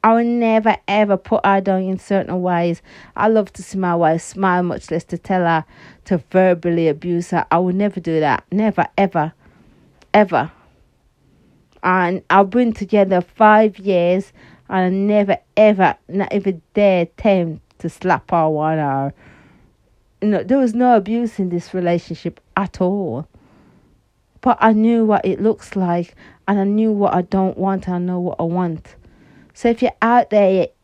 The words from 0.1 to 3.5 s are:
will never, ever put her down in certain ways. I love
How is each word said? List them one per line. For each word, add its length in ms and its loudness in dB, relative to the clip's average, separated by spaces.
will 100 0
never, 500 0
ever 280 0
put 300 -4
her 160 2
down 220 -2
in 140 -4
certain 440 -4
ways. 400 -2
I 140 0
love 240 0